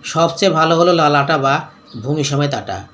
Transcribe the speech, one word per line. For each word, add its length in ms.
সবচেয়ে 540
ভালো 180
হলো 180
লাল 220
আটা 220
বা 160
ভূমি 220
সমেত 300
আটা 260